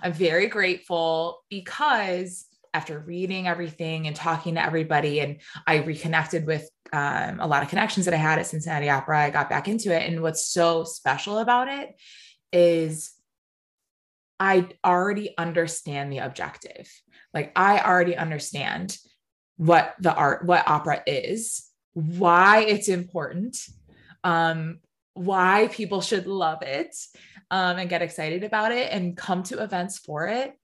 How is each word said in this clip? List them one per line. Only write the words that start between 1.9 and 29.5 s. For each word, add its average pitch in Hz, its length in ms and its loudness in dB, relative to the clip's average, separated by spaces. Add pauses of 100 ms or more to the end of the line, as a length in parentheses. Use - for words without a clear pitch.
after 156 240 -6
reading 180 480 -6
everything 160 580 -4
and 151 100 -6
talking 175 400 -2
to 165 80 2
everybody, 156 560 0
and 147 220 -6 (240)
I 160 120 4
reconnected 160 680 -2
with, 156 240 -4 (220)
um, 143 480 -2
a - 80 -2
lot 143 160 2
of - 60 -6
connections 185 360 0
that 175 80 2
I 160 40 2
had 156 200 2
at - 80 -2
Cincinnati 156 420 -4
Opera, 147 320 2
I 147 120 4
got 147 180 0
back 143 180 -2
into 208 240 -2
it. 165 160 2
And 165 140 -2
what's 160 240 -2
so 165 380 2
special 165 560 -2
about 247 300 2
it 277 260 -10 (560)
is 170 640 2 (1300)
I 190 280 4 (160)
already 196 540 2
understand 160 760 -2
the 135 60 -6
objective. - 720 -10 (440)
Like, - 220 -4
I 196 240 6
already 180 380 4
understand 160 800 -6 (600)
what 165 420 4
the 180 140 2
art, 147 320 0
what 175 220 4
opera 151 380 0
is, 196 600 -4 (280)
why 175 680 6
it's 208 280 0
important, 180 680 -4 (680)
um, 165 560 0 (340)
why 190 580 4
people 190 300 -4
should 185 240 -2
love 175 380 -2
it, 139 320 -6 (560)
um, 180 260 0
and 180 120 -6
get 175 120 0
excited 165 420 -4
about 214 280 0
it 247 200 -2
and 180 240 -4
come 185 280 -4
to 214 200 -8